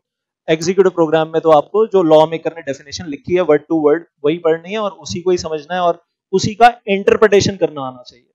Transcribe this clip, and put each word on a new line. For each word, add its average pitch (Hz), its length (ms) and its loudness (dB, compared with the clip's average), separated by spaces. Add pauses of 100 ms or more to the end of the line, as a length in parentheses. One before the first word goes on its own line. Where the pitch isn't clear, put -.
(480)
executive 175 420 0
program 160 420 0
में 160 100 -2
तो 160 80 2
आपको 175 360 2
जो 190 160 2
law 156 240 4
maker 165 260 -8
ने 165 100 -16
definition 156 440 -12
लिखी 147 280 -8
है 180 80 0
word 151 200 0
to 165 180 -4
word 151 240 0 (200)
वही 156 140 -2
पढ़नी 165 340 -4
है 214 60 -6
और 208 140 -4
उसी 160 280 -12
को 175 100 -4
ही 180 80 0
समझना 156 360 -10
है 185 60 -4
और 170 200 -2 (320)
उसी 196 220 -2
का 233 180 6 (160)
interpretation 202 680 0
करना 151 260 -4
आना 127 200 -12
चाहिए। 123 320 -20